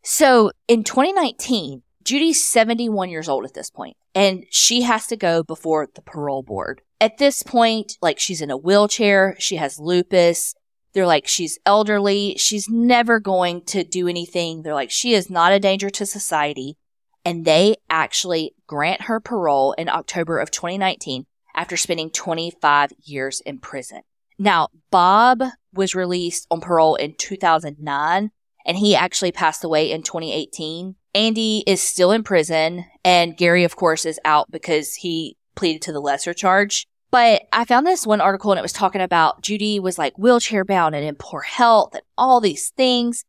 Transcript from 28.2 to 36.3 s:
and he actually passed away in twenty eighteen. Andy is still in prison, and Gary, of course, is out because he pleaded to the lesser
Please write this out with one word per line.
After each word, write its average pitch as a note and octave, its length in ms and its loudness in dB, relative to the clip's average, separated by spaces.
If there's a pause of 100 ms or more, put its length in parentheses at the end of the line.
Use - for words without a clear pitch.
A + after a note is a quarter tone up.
and E3+ 120 -2
he G#3 180 4
actually F3 380 0
passed D#3+ 300 -2
away D#3+ 280 0
in D#3+ 100 -6
twenty E3 320 -8
eighteen. E3 600 -10 (180)
Andy A3 540 0
is F#3+ 140 0
still F3+ 300 2
in A3 120 2
prison, E3 640 0 (180)
and E3+ 340 2
Gary, F3 260 4
of E3+ 120 0
course, D#3+ 300 0
is D#3+ 200 -6
out D3+ 260 2
because D#3 440 -2
he E3 400 -8 (200)
pleaded D#3+ 280 -2
to - 80 -8
the D3+ 80 -6
lesser C#3+ 340 -4